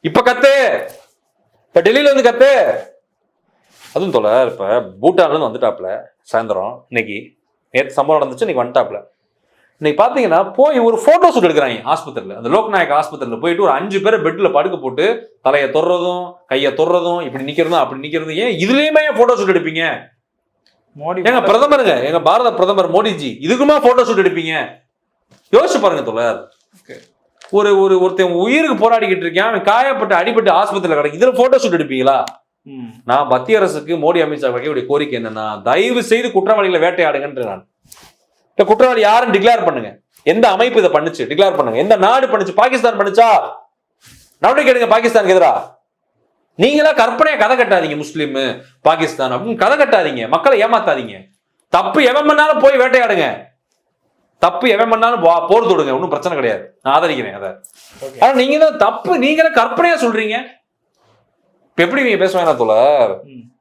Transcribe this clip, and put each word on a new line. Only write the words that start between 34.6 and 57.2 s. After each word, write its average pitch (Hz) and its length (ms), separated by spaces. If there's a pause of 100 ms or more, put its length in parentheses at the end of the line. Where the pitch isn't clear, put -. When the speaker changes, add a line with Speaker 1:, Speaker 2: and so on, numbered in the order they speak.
Speaker 1:
கோரிக்கை 139 380
என்னன்னா, 107 380
தயவு 202 400
செய்து 226 300
குற்றவாளிகளை 190 560
வேட்டையாடுங்கன்ற 143 560
நான். 95 240 (840)
இந்த 202 200
குற்றவாளி 247 260
யாருன்னு 214 380
டிக்ளேர் 220 260
பண்ணுங்க. 123 340 (240)
எந்த 220 260
அமைப்பு 226 300
இதை 180 120
பண்ணுச்சு 151 380
டிக்ளேர் 180 280
பண்ணுங்க. 120 220
எந்த 202 180
நாடு 233 300
பண்ணுச்சு? 196 280
பாகிஸ்தான் 226 440
பண்ணுச்சா? 202 520 (880)
நடவடிக்கை 262 320
எடுங்க 240 160
பாகிஸ்தானுக்கு 220 500
எதிரா. 143 240 (960)
நீங்களா 294 360
கற்பனையா 247 460
கதை 220 180
கட்டாதீங்க, 185 400
முஸ்லீம் 135 640 (200)
பாகிஸ்தான் 139 500
அப்படின்னு 202 240
கதை 247 220
கட்டாதீங்க, 151 500
மக்களை 208 360
ஏமாத்தாதீங்க. 139 640 (400)
தப்பு 233 360
எவன் 277 220
பண்ணாலும் 302 320
போய் 277 200
வேட்டையாடுங்க, 226 680 (920)
தப்பு 185 300
எவன் 220 200
பண்ணாலும் 220 360
வா-, 170 240
போர் 220 180
தொடுங்க, 156 260
ஒண்ணும் 160 160
பிரச்சனை 170 300
கிடையாது, 113 440
நான் 143 200
ஆதரிக்கிறேன் 127 320